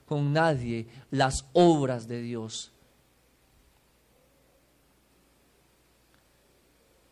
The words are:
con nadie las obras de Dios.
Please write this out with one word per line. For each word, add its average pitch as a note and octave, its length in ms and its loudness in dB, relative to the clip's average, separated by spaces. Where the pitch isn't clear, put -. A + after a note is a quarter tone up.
con C#3+ 280 -2
nadie B2 540 0
las C3+ 420 -2
obras C#3 540 4
de A#2+ 140 -10
Dios. A#2 500 -10